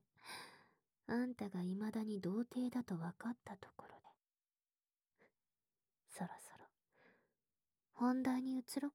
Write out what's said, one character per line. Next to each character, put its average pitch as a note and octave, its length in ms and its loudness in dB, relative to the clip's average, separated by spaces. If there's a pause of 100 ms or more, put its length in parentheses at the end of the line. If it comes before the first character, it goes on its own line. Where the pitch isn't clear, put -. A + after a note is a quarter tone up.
(1080)
あ A#3+ 180 4
ん B3 80 -2
た G#3 160 -2
が F3+ 100 0
未 F#3+ 320 2
だ A3 100 2
に G#3+ 180 0
童 F#3+ 240 4
貞 B3 260 0
だ B3 120 2
と F3+ 140 -2
分 E3+ 160 -2
か - 180 -6
っ A#3+ 140 -2
た G3 140 -10
と - 180 -14
こ - 100 -14
ろ - 40 -16
で、 - 60 -16 (2000)
そ - 160 -6
ろ - 60 -4 (100)
そ - 180 -18
ろ - 60 -20 (1300)
本 B3+ 300 4
題 B3+ 200 4
に C4 160 0
移 C4+ 220 -4
ろ C#4+ 80 0
っ - 60 -6